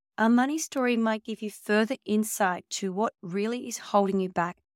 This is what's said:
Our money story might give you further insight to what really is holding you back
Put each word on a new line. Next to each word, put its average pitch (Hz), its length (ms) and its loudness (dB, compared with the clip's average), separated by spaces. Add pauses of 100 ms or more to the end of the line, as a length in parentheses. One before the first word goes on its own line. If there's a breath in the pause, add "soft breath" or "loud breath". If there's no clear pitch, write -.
(180)
Our 220 120 4
money 254 280 4
story 247 380 -2
might 220 280 0
give 220 180 -10
you - 80 -6
further 214 460 0 (100)
insight 208 680 0
to 190 220 -4
what 214 280 -2
really 214 460 -4
is 226 120 -8
holding 202 400 2
you 185 100 0
back 175 280 -4 (180)